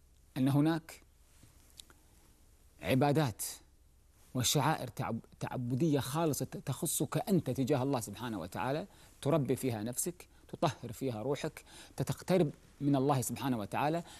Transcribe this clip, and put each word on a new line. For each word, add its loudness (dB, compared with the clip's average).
أن 4
هناك 2
عبادات 2
وشعائر 2
تعب-، -4
تعبدية 0
خالصة 0
تخصك -4
أنت 2
تجاه 2
الله 0
سبحانه -6
وتعالى، -4
تربي 2
فيها -2
نفسك، -6
تطهر -2
فيها -4
روحك، -4
تتقترب 2
من 4
الله 4
سبحانه -2
وتعالى، 0